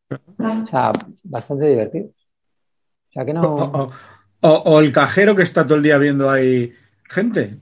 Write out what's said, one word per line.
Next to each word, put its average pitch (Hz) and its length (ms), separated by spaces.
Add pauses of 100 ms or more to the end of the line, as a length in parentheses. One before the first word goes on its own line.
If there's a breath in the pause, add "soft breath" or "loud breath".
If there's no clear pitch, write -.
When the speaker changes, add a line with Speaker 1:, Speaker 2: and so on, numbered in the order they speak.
(100)
Speaker 1:
O 220 560
sea, 123 260 (320)
bastante 139 420
divertidos. 139 440 (1000)
O - 40
sea 131 120
que 135 80
no 165 100
Speaker 2:
O, 147 400
o, 131 80 (520 loud breath)
o, 160 80 (240)
o 156 60
el 151 120
cajero 185 420
que 190 80
está 170 220
todo 143 120
el 151 60
día 151 160
viendo 139 320
ahí 127 420 (360 soft breath)
gente. 180 540